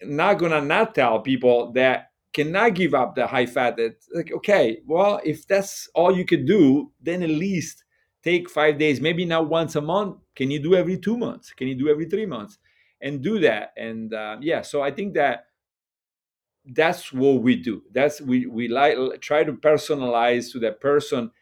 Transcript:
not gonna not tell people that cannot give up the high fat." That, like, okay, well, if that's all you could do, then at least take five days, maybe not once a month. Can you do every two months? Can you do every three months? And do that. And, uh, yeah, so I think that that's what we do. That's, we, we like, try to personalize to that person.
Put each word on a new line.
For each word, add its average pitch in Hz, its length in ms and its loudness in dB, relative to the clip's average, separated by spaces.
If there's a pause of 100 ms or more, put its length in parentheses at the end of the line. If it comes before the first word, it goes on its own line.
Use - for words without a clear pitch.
not 156 360 0
gonna 160 240 0
not 196 320 0
tell 120 260 2
people 123 540 2
that 127 360 2 (220)
cannot 180 420 0
give 165 200 2
up 123 200 0
the 123 140 0
high 127 180 0
fat." 123 300 -2
That, 113 200 -4 (160)
like, 170 200 -6
okay, 143 540 2
well, 190 380 2
if 156 220 -6
that's 196 480 -2
all 180 220 4
you 180 80 -2
could 139 220 0
do, 147 440 4 (100)
then 175 220 -4
at 160 80 -2
least 170 540 -4 (400)
take 175 260 0
five 151 260 2
days, 143 240 2
maybe 165 240 -2
not 160 240 0
once 160 280 -2
a 147 40 0
month. 180 360 -4 (180)
Can 135 160 -4
you 147 80 -4
do 160 160 2
every 139 240 2
two 214 180 -2
months? - 360 -8
Can 127 160 -8
you 135 80 -6
do 139 120 0
every 151 180 0
three 208 200 -4
months? 110 320 -12 (420)
And 139 220 -8
do 208 160 -2
that. 110 380 0
And, 113 360 -10
uh, 107 280 -8
yeah, 143 220 -2
so 143 200 -4
I 139 80 -2
think 185 240 -6
that 139 320 0 (1200)
that's 156 480 -2
what 131 300 4
we 123 120 4
do. 113 380 -6
That's, 147 280 0
we, 127 260 0
we 117 200 -6
like, 131 540 0
try 151 240 0
to 151 80 -4
personalize 123 1000 0
to 131 60 -10
that 110 220 -4
person. 139 500 -2 (120)